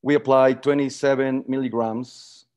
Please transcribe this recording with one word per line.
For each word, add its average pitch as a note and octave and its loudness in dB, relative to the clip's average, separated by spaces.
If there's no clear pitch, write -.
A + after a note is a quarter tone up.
We C#3+ 0
apply C3 4
twenty-seven C3+ -2
milligrams A#2+ -6